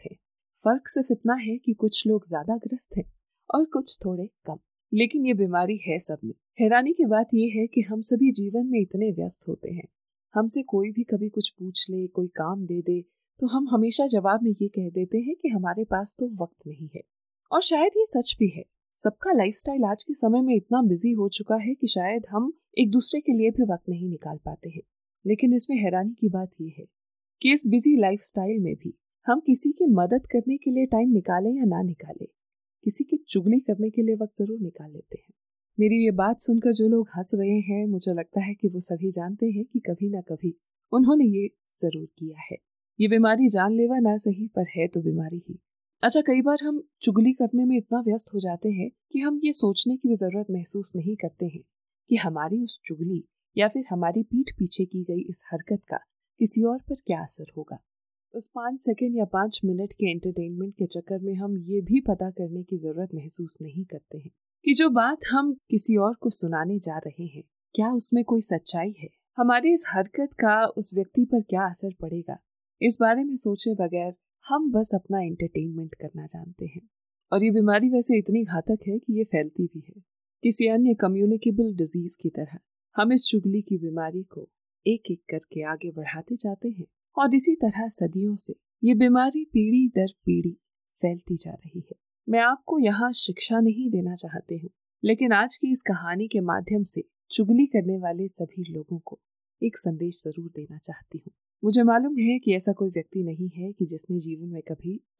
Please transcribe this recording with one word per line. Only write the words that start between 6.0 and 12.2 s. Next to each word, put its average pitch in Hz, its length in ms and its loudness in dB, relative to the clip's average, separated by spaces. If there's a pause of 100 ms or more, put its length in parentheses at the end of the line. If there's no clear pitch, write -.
में। 226 100 -10 (280)
हैरानी 240 320 4
की 339 120 2
बात 220 280 2
ये 226 140 4 (120)
है 226 80 0
कि - 140 0
हम 214 200 -4
सभी 247 300 4
जीवन 214 360 -2
में 240 120 2
इतने 196 320 0
व्यस्त 170 360 -2
होते - 240 -8
हैं, 175 160 -10 (480)
हमसे 226 280 0
कोई 202 280 0
भी 226 120 -2
कभी 208 260 -2
कुछ 208 200 -2
पूछ - 400 -4
ले, 185 180 -4
कोई 180 200 -4